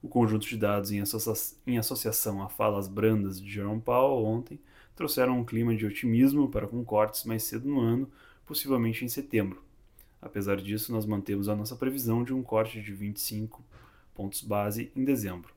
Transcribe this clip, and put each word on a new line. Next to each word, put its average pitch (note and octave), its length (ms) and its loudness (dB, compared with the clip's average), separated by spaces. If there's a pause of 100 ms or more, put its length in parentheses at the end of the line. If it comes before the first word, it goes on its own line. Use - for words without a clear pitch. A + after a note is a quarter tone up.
O - 60 -12
conjunto G#2+ 400 2
de A2+ 100 -6
dados G2+ 340 0
em G#2 80 0
associa-, G#2+ 560 -4 (120)
em B2 100 2
associação A2 640 -2
a F#2+ 80 -8
falas G#2 380 0
brandas G2+ 520 2
de G2 80 -14
Jerome G#2 320 -4
Powell B2 460 4
ontem A#2+ 340 -2 (360)
trouxeram B2+ 440 2
um A#2 60 -2
clima A2+ 300 2
de G#2+ 100 -2
otimismo B2+ 640 4
para G#2 160 -2
com A#2 180 -4
cortes G#2+ 420 2
mais A2+ 180 -2
cedo A#2+ 260 -6
no C#3+ 100 2
ano, A#2 300 4 (340)
possivelmente B2 600 0
em - 20 -4
setembro. G#2+ 540 -2 (580)
Apesar G2+ 380 -2
disso, G#2 340 -4
nós A2 140 -2
mantemos G2+ 420 -2
a G#2+ 80 0
nossa G#2 200 -6
previsão A#2+ 480 0
de B2+ 100 -4
um C3 80 -2
corte A2 400 -2
de G#2 100 -12
vinte G2+ 260 -6
e - 40 -8
cinco G#2+ 420 -6 (520)
pontos G2 260 -8
base G#2+ 540 -2
em C3 80 -2
dezembro. G2+ 540 -2